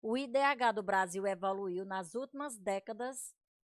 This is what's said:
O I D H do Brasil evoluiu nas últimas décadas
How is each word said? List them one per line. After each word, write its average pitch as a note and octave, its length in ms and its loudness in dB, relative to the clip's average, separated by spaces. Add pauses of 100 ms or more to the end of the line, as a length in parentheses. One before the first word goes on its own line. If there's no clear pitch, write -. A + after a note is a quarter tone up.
O A3+ 160 2
I C#4 80 -2
D A#3+ 120 2
H C#4 340 4
do G#3 100 0
Brasil F#3+ 440 2
evoluiu F#3+ 600 0
nas F#3+ 280 -6
últimas C4+ 440 -6
décadas G#3+ 760 -4 (320)